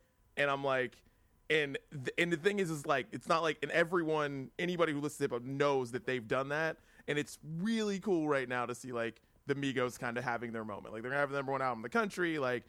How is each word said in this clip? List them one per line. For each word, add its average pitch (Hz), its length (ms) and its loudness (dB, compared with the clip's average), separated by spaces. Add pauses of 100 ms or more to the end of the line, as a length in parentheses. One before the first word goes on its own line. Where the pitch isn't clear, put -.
(380)
And 143 140 4
I'm 139 120 0
like, 131 340 2 (520)
and 147 280 2 (140)
th-, 135 280 -6
and 170 120 4
the 170 60 2
thing 202 220 2
is, 185 100 2
is, 151 160 -4
like, 135 280 2
it's 131 160 -8
not 165 140 4
like, 156 200 2
and 147 80 -2
everyone, 156 800 2 (100)
anybody 170 320 2
who 143 80 0
listens 143 180 -4
to 143 60 0
hip 131 80 2
hop 120 120 -2
knows 135 500 2
that 123 120 -4
they've 127 220 -2
done 135 220 0
that. 156 280 0 (280)
And 147 140 0
it's - 180 -4 (220)
really 208 400 0
cool 175 300 2
right 135 180 2
now 123 180 0
to 120 80 -2
see, 127 200 -10
like, 113 280 -2 (240)
the 139 100 0
Migos 127 440 0
kinda 120 220 -4
having 117 320 -2
their 113 100 -4
moment. 104 300 -8
Like, 113 80 -8
they're 123 100 -4
gonna 143 80 0
have 139 120 2
the 139 40 -4
number 135 160 -2
one 135 100 0
album 123 180 0
in 110 40 -10
the 123 60 -6
country. 180 500 0
Like, 123 300 0